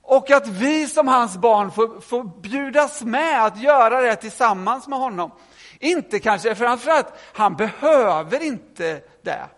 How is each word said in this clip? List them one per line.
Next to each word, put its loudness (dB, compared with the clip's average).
Och 2
att 4
vi -2
som 0
hans 0
barn 2
får, -4
får -6
bjudas -4
med 0
att -4
göra 4
det 2
tillsammans -2
med -6
honom. -6
Inte -2
kanske 0
framför 0
att 0
han 0
behöver 0
inte -8
det. -8